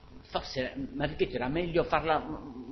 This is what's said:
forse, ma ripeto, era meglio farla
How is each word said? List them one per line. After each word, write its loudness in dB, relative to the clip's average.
forse, -4
ma 0
ripeto, 0
era 0
meglio 2
farla 4